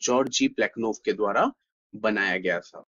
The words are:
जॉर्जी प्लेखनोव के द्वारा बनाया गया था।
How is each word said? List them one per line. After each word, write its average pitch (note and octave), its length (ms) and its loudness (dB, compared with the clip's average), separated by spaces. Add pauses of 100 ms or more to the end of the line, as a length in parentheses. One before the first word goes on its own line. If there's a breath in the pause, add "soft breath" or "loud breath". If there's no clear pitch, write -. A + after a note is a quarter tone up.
जॉर्जी C3 460 2
प्लेखनोव A2+ 460 -2 (120)
के - 80 2
द्वारा G#2+ 380 2 (440)
बनाया G#2 420 0
गया F2+ 220 -2
था। - 280 -16